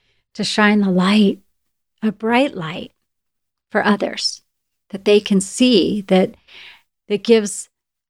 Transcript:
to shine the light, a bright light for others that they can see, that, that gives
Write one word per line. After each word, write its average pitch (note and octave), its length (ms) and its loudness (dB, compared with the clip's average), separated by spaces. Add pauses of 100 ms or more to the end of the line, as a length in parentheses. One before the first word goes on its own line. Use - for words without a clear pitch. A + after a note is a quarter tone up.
(340)
to G#3 100 -8
shine G#3 380 2
the F#3+ 100 0
light, G3 480 2 (640)
a A3 80 -2
bright A#3+ 440 -2
light E3 360 -12 (800)
for G#3 120 -2
others - 580 -4 (480)
that F#3+ 160 -12
they G#3 140 4
can G3+ 200 0
see, G3+ 680 0
that, F#3+ 280 0 (720)
that G3+ 160 -4
gives A3 460 0 (400)